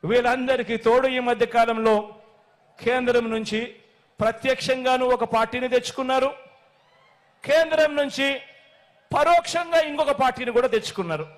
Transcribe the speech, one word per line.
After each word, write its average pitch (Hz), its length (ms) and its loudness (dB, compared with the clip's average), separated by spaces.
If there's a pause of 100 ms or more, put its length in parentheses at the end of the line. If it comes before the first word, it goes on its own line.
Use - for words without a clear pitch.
వీళ్ళందరికీ 247 720 0
తోడు 240 320 2
ఈ 254 100 -2
మధ్య 240 280 0
కాలంలో 226 480 2 (840)
కేంద్రం 240 520 0
నుంచి 220 300 -4 (600)
ప్రత్యక్షంగాను 254 880 0
ఒక 247 180 2
పార్టీని 233 440 -2
తెచ్చుకున్నారు, 262 640 0 (1120)
కేంద్రం 311 520 2
నుంచి 277 320 -2 (800)
పరోక్షంగా 339 720 2
ఇంకొక 294 300 -2
పార్టీని 247 420 -2
కూడా 247 160 2
తెచ్చుకున్నారు. 170 580 -4 (120)